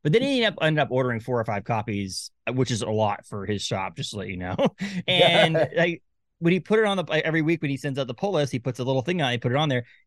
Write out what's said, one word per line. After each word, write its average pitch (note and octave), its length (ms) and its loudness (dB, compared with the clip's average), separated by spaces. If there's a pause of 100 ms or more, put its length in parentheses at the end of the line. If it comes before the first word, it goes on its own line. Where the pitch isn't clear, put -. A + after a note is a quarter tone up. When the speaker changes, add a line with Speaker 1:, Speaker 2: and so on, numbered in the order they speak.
Speaker 1:
But D#3 80 4
then A#3 100 4
he C4+ 220 2
ended G3+ 140 -2
up, - 60 0
ended D#3 160 2
up B2 120 0
ordering B2+ 260 0
four A#2+ 220 -2
or A2+ 40 -2
five G#2 200 -4
copies, G#2 680 -4 (160)
uh, B2 60 -2
which B2+ 180 2
is A2 120 -2
a - 60 -4
lot G#2+ 380 0
for G2 200 -10
his G2+ 160 -2
shop, F#2+ 340 -4
just - 160 -8
to G#2+ 60 -8
let G2 100 -8
you F#2+ 80 -8
know. F2+ 180 -6
<laughs> G3 540 -4
Speaker 2:
Yeah. F3 360 4
Speaker 1:
And, D#3+ 100 2 (220)
like, E3+ 260 0 (360)
when E3+ 140 4
he F#3 80 2
put G#3+ 180 2
it A3+ 60 4
on G3 120 0
the, F3 120 -2
like, D#3 160 0
every D#3+ 180 0
week D#3+ 200 2
when D3 80 -2
he C#3 60 -2
sends C3+ 220 -4
out C3+ 80 -2
the A#2+ 80 -8
pull G3 180 -2
list, D3 200 0
he B2+ 80 -2
puts B2+ 180 -4
a B2+ 60 -4
little C3 180 2
thing F3+ 180 -2
on, C3 120 2
he B2 60 0
put A#2+ 120 -2
it C3 80 2
on D#3 100 2
there. B2 160 0 (220)